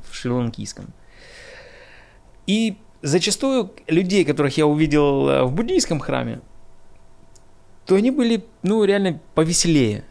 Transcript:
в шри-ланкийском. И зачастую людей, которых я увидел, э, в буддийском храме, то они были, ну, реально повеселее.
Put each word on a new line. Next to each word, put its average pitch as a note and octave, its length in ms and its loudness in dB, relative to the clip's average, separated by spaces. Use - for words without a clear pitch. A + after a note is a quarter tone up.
в - 40 -16
шри-ланкийском. A#2+ 680 -6
И G#3+ 300 0
зачастую G3 680 0
людей, F3+ 380 2
которых C#3+ 320 -2
я D#3 80 2
увидел, D3 640 2
э, C3+ 140 2
в B2+ 100 0
буддийском A3+ 460 -2
храме, B2 400 -6
то F#3 100 2
они A3+ 160 4
были, A#3 320 0
ну, G#3+ 220 2
реально F#3+ 340 2
повеселее. D#3 760 2